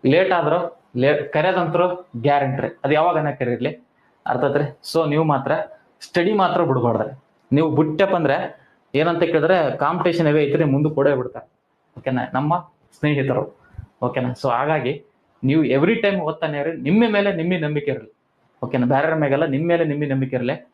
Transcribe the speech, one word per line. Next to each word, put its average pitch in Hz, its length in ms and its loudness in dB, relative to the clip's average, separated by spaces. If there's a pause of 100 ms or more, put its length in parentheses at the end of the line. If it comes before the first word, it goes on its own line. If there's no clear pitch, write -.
ಲೇಟ್ 180 260 4
ಆದ್ರೂ 170 480 0 (180)
ಲೇ-, 135 260 2
ಕರೆದಂತ್ರು 175 920 0
ಗ್ಯಾರಂಟಿ, 135 680 0
ಅದು 139 100 0
ಯಾವಾಗನ 151 380 0
ಕರೀರ್ಲಿ, 120 580 -6 (380)
ಅರ್ಥ 127 160 0
ಆತ್ರಿ? 139 200 -2
So 151 460 -4
ನೀವು 156 140 2
ಮಾತ್ರ 143 280 0 (500)
ಸ್ಟಡಿ 180 320 0
ಮಾತ್ರ 180 300 2
ಬಿಡ್ಬಾರ್ದ್ರಿ. 120 580 0 (300)
ನೀವು 147 240 2
ಬಿಟ್ಟಪ್ಪ 156 400 2
ಅಂದ್ರೆ 165 440 -2 (360)
ಏನಂತ 170 280 2
ಕೇಳಿದ್ರೆ 160 540 2
ಕಾಂಪಿಟೇಷನ್ 165 500 0
ಹೆವಿ 151 160 4
ಐತ್ರಿ, 147 200 0
ಮುಂದೆ 147 260 2
ಕೊಡೇ 147 260 2
ಬಿಡ್ತಾರೆ, 123 340 -8 (500)
ಓಕೆನಾ? 127 220 -2 (120)
ನಮ್ಮ 151 360 -2 (300)
ಸ್ನೇಹಿತರು, 139 600 -2 (420)
ಓಕೆನಾ? 123 280 -2
So 123 200 -4
ಹಾಗಾಗಿ 139 560 -2 (380)
ನೀವು 147 200 4
every 139 320 2
time 202 240 0
ಓದ್ತಾನೆ 156 400 -4
ಇರ್ರಿ, 151 220 -6
ನಿಮ್ಮ 185 280 2
ಮೇಲೆ 202 240 0
ನಿಮಗೆ 170 260 -2
ನಂಬಿಕೆ 147 320 -2
ಇರಲಿ, - 220 -10 (500)
ಓಕೆನಾ? 123 240 0
ಬೇರೆಯವ್ರ 151 320 2
ಮೇಲೆಲ್ಲ 147 260 2
ನಿಮ್ಮ 147 220 -2
ಮೇಲೆ 170 160 2
ನಿಮಗೆ 147 300 -2
ನಂಬಿಕೆ 131 220 -2
ಇರಲಿ. 127 380 -4